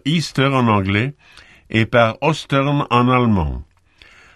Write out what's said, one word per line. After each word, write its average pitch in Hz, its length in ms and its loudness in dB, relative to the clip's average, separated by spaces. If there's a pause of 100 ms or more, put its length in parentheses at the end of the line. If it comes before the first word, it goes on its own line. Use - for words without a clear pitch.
Easter 143 440 -2
en 131 200 0
anglais 104 460 0 (560)
et 113 160 0
par 113 360 2
Ostern 143 680 -2
en 123 180 2
allemand. 101 560 0 (720)